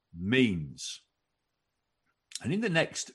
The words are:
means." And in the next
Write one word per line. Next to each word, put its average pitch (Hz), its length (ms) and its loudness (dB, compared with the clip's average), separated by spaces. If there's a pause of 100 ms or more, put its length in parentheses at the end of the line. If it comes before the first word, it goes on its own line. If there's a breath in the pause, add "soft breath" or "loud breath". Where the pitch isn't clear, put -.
(140)
means." 90 880 0 (1400)
And 117 100 0
in 202 80 0
the 226 100 0
next - 440 0